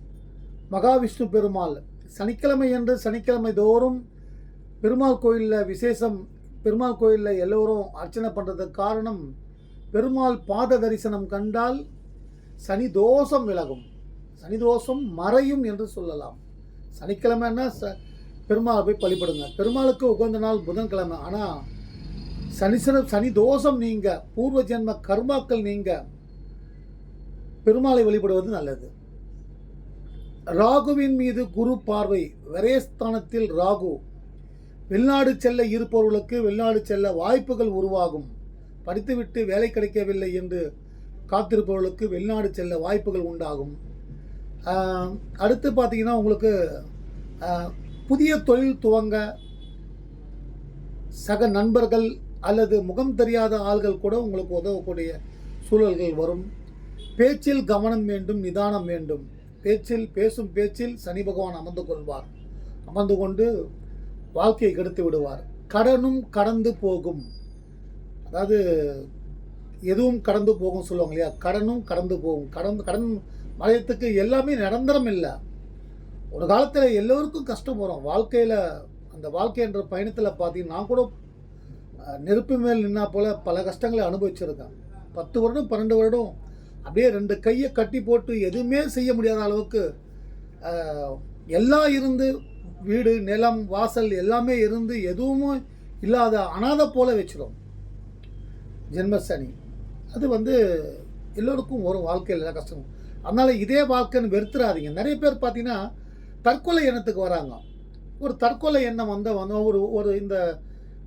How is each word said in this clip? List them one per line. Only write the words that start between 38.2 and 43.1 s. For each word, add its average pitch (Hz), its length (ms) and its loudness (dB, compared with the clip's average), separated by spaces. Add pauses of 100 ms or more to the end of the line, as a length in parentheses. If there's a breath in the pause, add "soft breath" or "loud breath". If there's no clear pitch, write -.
படித்துவிட்டு 220 600 -4
வேலை 208 240 2
கிடைக்கவில்லை 196 640 -2
என்று 180 400 -4 (560 soft breath)
காத்திருப்பவர்களுக்கு 196 800 2
வெளிநாடு 202 460 -2
செல்ல 175 240 -4
வாய்ப்புகள் 185 440 -2